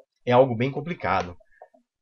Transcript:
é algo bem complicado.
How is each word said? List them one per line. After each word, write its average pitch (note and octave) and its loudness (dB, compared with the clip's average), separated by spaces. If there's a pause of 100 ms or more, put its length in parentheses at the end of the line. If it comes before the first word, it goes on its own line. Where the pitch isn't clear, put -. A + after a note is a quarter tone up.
(240)
é B2 -2
algo B2+ 4
bem B2+ -2
complicado. F#2+ -4 (680)